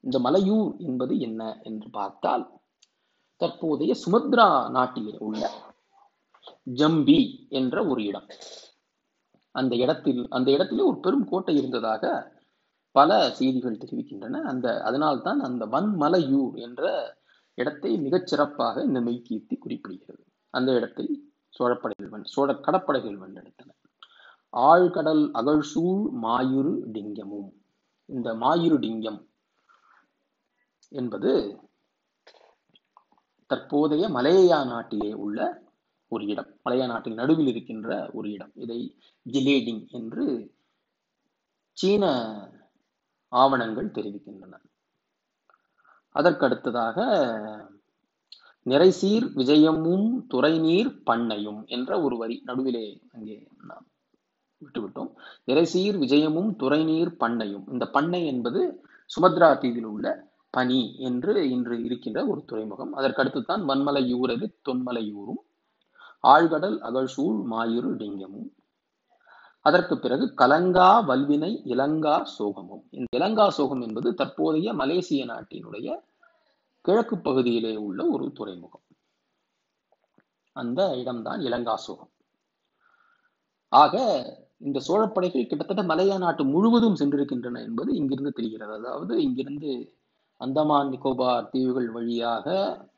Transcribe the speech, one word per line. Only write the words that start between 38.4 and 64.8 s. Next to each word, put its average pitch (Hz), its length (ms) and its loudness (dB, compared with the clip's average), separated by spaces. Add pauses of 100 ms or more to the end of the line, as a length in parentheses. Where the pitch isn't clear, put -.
இதை 120 420 -10 (360)
ஜிலேடிங் 127 560 0
என்று 117 640 -6 (1160)
சீன 147 680 0 (880)
ஆவணங்கள் 123 600 2
தெரிவிக்கின்றன. 101 720 -12 (1500)
அதற்கடுத்ததாக, 127 840 2 (1700)
"நிறைசீர் 190 680 4
விஜயமும் 160 960 4
துறைநீர் 160 800 2
பண்ணையும்" 107 600 -2
என்ற 127 360 -4
ஒரு 123 140 -2
வரி 113 280 -8
நடுவிலே 120 560 -6 (120)
அங்கே 107 360 -16 (180)
நாம் - 200 -20 (800)
விட்டுவிட்டோம். - 500 -12 (320)
"நிறைசீர் 175 520 2
விஜயமும் 156 580 2
துறைநீர் 160 640 0
பண்ணையும்." 110 520 -4
இந்த 120 180 -4
பண்ணை 170 360 0
என்பது 120 580 -4 (220)
சுமத்ரா 165 520 4
தீவில் 120 260 -4
உள்ள 107 500 -8 (160)
பனி 127 480 -2
என்று 135 520 -2
இன்று 120 340 -4
இருக்கின்ற 120 420 -2
ஒரு 165 180 -4
துறைமுகம். 110 520 -10
அதற்கடுத்து - 480 0
தான் 180 240 -4
வன்மலை 139 360 2
யூரது 123 580 -2
தொன்மலை 127 440 -4